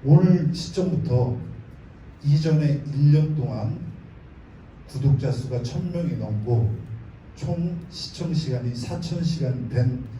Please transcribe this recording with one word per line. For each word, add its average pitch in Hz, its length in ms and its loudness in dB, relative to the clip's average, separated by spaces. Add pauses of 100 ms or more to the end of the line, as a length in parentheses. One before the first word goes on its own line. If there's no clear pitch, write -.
오늘 175 480 6
시점부터 - 840 0 (880)
이전에 151 580 4 (100)
일 147 200 6
년 151 220 4
동안 110 460 -4 (1080)
구독자 - 440 2
수가 120 300 -4
천 - 280 -6
명이 170 280 -4
넘고 110 580 0 (580)
총 170 440 -4 (100)
시청 - 460 -8
시간이 123 400 -2
사천 165 480 -6
시간 123 460 -2
된 123 360 0 (160)